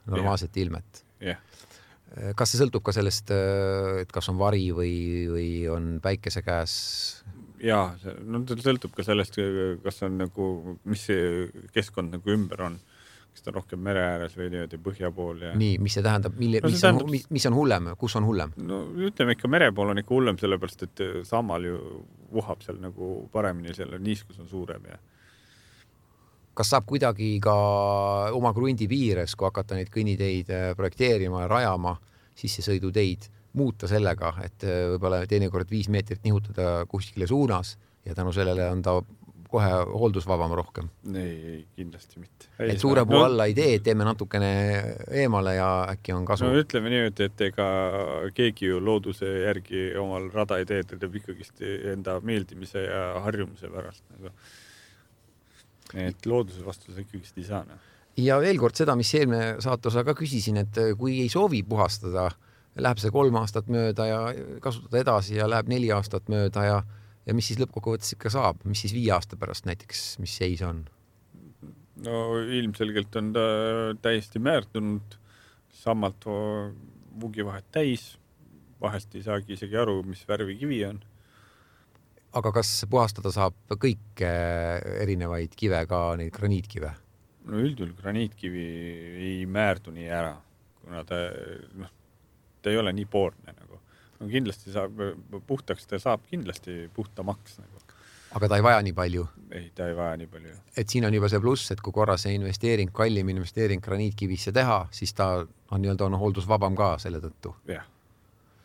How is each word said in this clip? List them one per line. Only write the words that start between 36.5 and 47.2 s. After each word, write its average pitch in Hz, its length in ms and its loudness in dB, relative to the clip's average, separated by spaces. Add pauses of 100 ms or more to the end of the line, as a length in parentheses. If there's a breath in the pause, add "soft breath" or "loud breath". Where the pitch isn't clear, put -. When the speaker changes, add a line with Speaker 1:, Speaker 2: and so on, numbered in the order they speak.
Speaker 1:
kuskile 95 420 -4
suunas 113 500 2 (260 soft breath)
ja 85 120 -8
tänu 90 180 0
sellele 90 360 2
on 92 120 0
ta 90 160 2 (520)
kohe 104 200 4 (200)
hooldusvabam 92 640 2
rohkem? 82 360 -4 (200)
Speaker 2:
Ei, 92 240 -6 (160)
ei, 80 100 -10 (160)
kindlasti 87 460 -14
mitte. - 260 -20 (120)
Speaker 1:
Et 110 160 0
Speaker 2:
Ei - 40 -2
Speaker 1:
suure 135 220 6
Speaker 2:
saa. 110 80 4
Speaker 1:
puu 143 80 6
Speaker 2:
No 147 80 8
Speaker 1:
alla 113 240 4
ei 107 80 0
tee, 135 240 6
teeme 107 240 4
natukene 104 460 0 (580)
eemale 104 460 2
ja 95 140 2 (200)
äkki 95 240 -6
on 90 120 -2
kasu. 107 200 2
Speaker 2:
No 131 160 6
ütleme 120 320 -2
niimoodi, 107 320 2